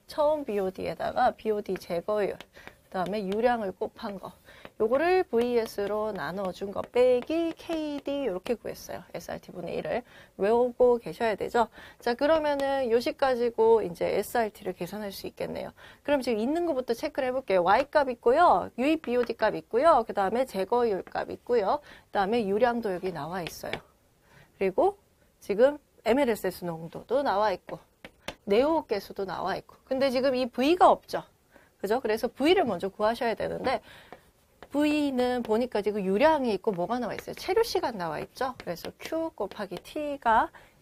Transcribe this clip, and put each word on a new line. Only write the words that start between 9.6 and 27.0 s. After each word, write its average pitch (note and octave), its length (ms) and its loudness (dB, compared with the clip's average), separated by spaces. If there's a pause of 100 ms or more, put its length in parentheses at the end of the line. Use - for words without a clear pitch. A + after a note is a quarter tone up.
일을 E3+ 280 -4 (340)
외우고 A#3+ 600 4
계셔야 G#3+ 380 -2
되죠. A3+ 340 0 (300)
자, A#3+ 160 -2
그러면은 C#4 760 0
요 A3+ 100 4
식 D4 180 -2
가지고 A#3 640 4
이제 F3 220 -4 (120)
에스알 G#3+ 320 0
티를 F#3 240 -8
계산할 G3 380 -8
수 F#3 160 -12
있겠네요. - 440 -8 (320)
그럼 C#4 180 2
지금 A#3+ 180 0
있는 D4+ 260 0
것부터 C4 280 -2
체크를 C4+ 360 -4
해볼게요. G3 340 0
Y G#3+ 260 4
값 D4 200 2
있고요. A#3+ 680 4
유입 D4+ 260 0
비오디 A#3+ 340 -2
값 G3+ 180 2
있고요. B3 520 4
그다음에 G#3 380 0
제거율 G#3 580 0
값 - 260 -6
있고요. A3 500 0 (280)
그다음에 G#3 400 0
유량도 A3 460 2
여기 F3+ 180 -4
나와 E3 300 -8
있어요. - 320 -8 (840)
그리고 C4 400 0 (420)
지금 B3 380 2 (280)
엠엘에스에스 A3 600 0
농도도 E3 560 -4